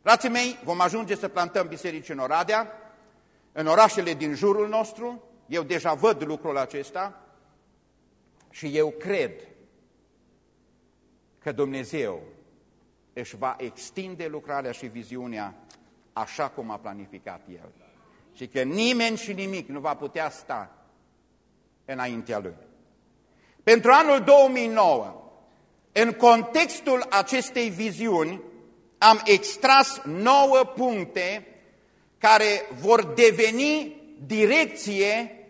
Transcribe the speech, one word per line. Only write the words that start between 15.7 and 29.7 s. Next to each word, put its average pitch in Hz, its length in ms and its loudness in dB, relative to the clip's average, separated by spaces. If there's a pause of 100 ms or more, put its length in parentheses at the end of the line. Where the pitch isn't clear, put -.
așa 127 360 -8
cum 113 220 -12
a 104 60 -12
planificat 98 720 -16
El. 87 220 -20 (640)
Și 127 140 -16
că 131 140 -4
nimeni 226 560 -2
și 208 160 -12
nimic 190 340 -10
nu 139 120 -12
va 147 140 -6
putea 147 360 -8
sta 113 420 -12 (1120)
înaintea 123 540 -8
Lui. 90 160 -12 (1080)
Pentru 226 280 6
anul 277 320 6
două 277 240 8
mii 254 200 -2
nouă, 160 520 0 (720)
în 226 200 2
contextul 247 1000 2
acestei 247 600 -2
viziuni, 180 720 -4 (560)
am 214 280 8
extras 240 800 4